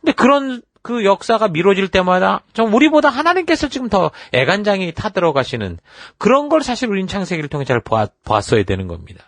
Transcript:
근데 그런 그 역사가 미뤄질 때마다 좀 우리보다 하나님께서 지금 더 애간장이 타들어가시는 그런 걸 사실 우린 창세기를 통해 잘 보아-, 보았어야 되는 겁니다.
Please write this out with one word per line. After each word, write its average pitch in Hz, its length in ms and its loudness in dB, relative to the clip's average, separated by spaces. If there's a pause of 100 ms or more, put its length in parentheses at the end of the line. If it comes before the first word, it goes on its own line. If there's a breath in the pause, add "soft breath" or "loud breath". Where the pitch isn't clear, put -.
근데 311 120 0
그런 269 500 2 (180)
그 233 220 -4
역사가 208 460 2
미뤄질 185 400 2
때마다 185 520 2 (120)
좀 220 200 0
우리보다 302 360 4
하나님께서 320 580 0
지금 254 220 -6
더 180 220 2 (200 loud breath)
애간장이 185 640 0
타들어가시는 135 840 -2 (400 loud breath)
그런 277 300 2
걸 311 160 2
사실 240 260 -4
우린 190 160 -2
창세기를 180 440 -6
통해 143 160 -4
잘 123 160 0
보아-, 110 260 0 (160)
보았어야 104 400 2
되는 95 240 -4
겁니다. 85 400 -16